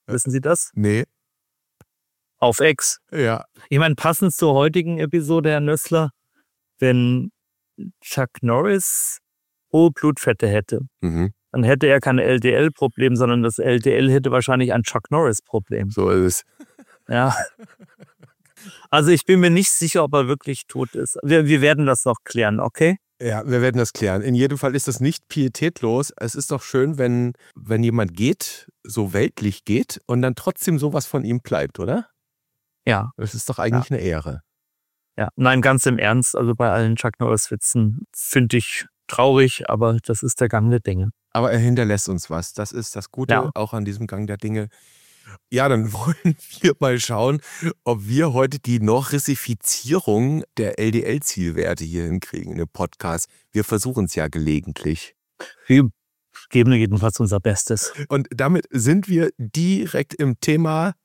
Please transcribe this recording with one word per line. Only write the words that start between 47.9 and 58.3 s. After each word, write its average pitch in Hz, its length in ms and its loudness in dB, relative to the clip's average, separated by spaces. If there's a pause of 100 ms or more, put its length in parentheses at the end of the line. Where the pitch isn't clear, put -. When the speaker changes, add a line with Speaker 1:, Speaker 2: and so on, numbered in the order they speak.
Speaker 1:
wir 143 240 0
heute 131 280 0
die 120 200 0
Norrisifizierung 127 1700 -2 (100)
der - 240 -4
L-D-L-Zielwerte 90 1040 -4
hier 85 220 -6
hinkriegen 85 480 -8
in 82 60 -8
dem 82 100 -6
Podcast. - 580 -6 (240)
Wir 208 140 -2
versuchen's 110 500 -4
ja 78 140 -2
gelegentlich. 78 880 -4 (480)
Speaker 2:
Wir 131 240 6 (600)
geben 123 220 6
jedenfalls 107 480 2
unser 101 220 0
Bestes. 104 500 -2 (160)
Speaker 1:
Und 139 260 -2